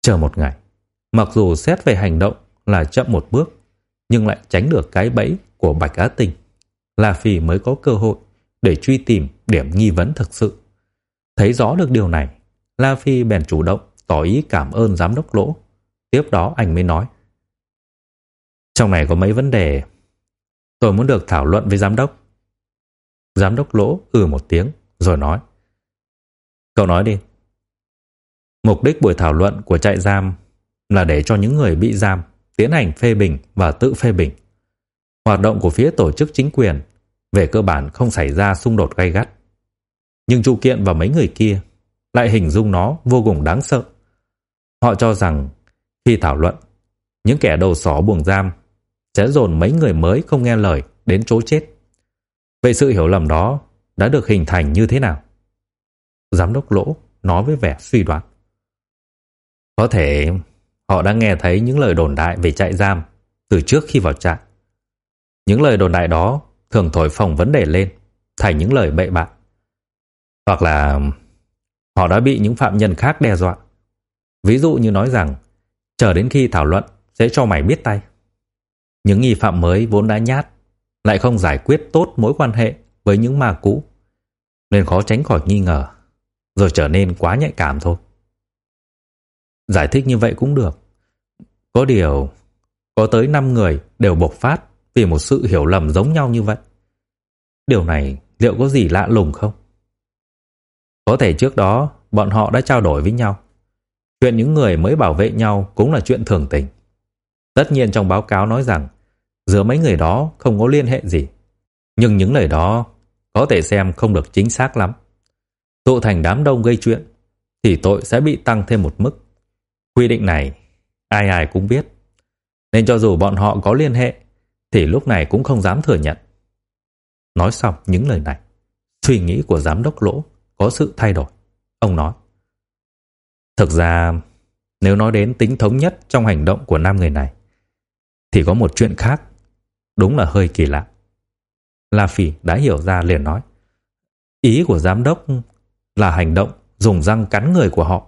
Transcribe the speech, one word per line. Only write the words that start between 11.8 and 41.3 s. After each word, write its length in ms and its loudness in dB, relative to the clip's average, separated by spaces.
điều 180 2
này, 200 -2
La 160 0
Phi 300 -2
bèn 200 0
chủ 180 -2
động 180 0
tỏ 160 0
ý 260 0
cảm 240 -4
ơn 240 0
giám 180 0
đốc 200 -8
Lỗ. 220 -2
Tiếp 200 0
đó 260 -2
anh 180 0
mới 80 0
nói, 240 -2
"Trong 160 0
này 160 2
có 80 0
mấy 180 0
vấn 180 -2
đề 320 0
tôi 140 2
muốn 140 0
được 200 0
thảo 180 -2
luận 240 0
với 100 0
giám 180 0
đốc." 240 -4
Giám 220 0
đốc 180 -6
Lỗ 260 0
ừ 140 4
một 220 -4
tiếng 220 0
rồi 180 2
nói, 240 -2
"Cậu 120 2
nói 180 2
đi." 140 -2
"Mục 200 2
đích 180 2
buổi 140 4
thảo 180 0
luận 300 0
của 160 0
trại 220 0
giam 340 0
là 160 2
để 180 0
cho 120 0
những 220 0
người 200 0
bị 180 0
giam 280 -2
tiến 160 2
hành 200 0
phê 220 0
bình 240 0
và 180 0
tự 220 0
phê 180 0
bình. 180 0
Hoạt 160 2
động 200 0
của 100 2
phía 200 0
tổ 220 0
chức 200 -2
chính 180 -2
quyền 320 -2
về 140 2
cơ 160 -2
bản 280 -2
không 200 -2
xảy 220 -2
ra 220 0
xung 220 -2
đột 200 -2
gay 140 0
gắt. 200 -4
Nhưng 160 2
Chu 140 2
Kiện 280 0
và 80 2
mấy 160 0
người 260 0